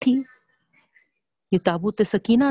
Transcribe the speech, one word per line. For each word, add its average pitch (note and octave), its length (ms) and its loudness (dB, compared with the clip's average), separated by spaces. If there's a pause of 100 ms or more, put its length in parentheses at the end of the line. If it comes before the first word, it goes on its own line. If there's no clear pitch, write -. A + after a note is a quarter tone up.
تھی، C4 200 2 (1300)
یہ F#3+ 140 2
تابوت F3+ 400 -2
سکینہ A#3 460 0